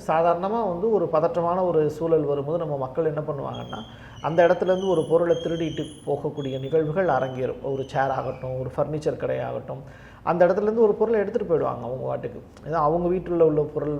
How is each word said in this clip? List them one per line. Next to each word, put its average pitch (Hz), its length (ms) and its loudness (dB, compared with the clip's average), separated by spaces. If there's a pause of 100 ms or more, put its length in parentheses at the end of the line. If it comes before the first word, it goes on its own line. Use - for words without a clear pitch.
சாதாரணமா 175 600 2
வந்து 180 240 0
ஒரு 175 200 2
பதற்றமான 170 540 2
ஒரு 160 240 4
சூழல் 160 340 2
வரும்போது 143 340 -2
நம்ம 156 200 -2
மக்கள் 135 280 -2
என்ன 151 140 0
பண்ணுவாங்கன்னா, 135 600 -8 (420)
அந்த 170 260 4
இடத்துல 180 180 4
இருந்து 185 220 2
ஒரு 165 220 4
பொருளை 170 260 4
திருடிட்டு 160 480 -4 (220)
போகக்கூடிய 139 540 -4
நிகழ்வுகள் 151 480 2
அரங்கேறும். 131 560 0
ஒரு 135 200 -4
சேர் 135 260 0
ஆகட்டும், 127 500 -4
ஒரு 127 180 -6
ஃபர்னிச்சர் 147 400 -2
கடை 131 240 -4
ஆகட்டும், 127 400 -8 (420)
அந்த 170 220 4
இடத்துல 190 160 2
இருந்து 214 200 2
ஒரு 208 120 6
பொருளை 214 260 2
எடுத்துட்டு 202 340 0
போயிடுவாங்க 127 300 0
அவங்க 127 240 -6
வாட்டுக்கு. 127 340 -6 (260)
ஏன்னா 160 200 -2
அவங்க 175 280 2
வீட்டுல 175 260 0
உள்ள 151 200 6
பொருள் 147 380 -4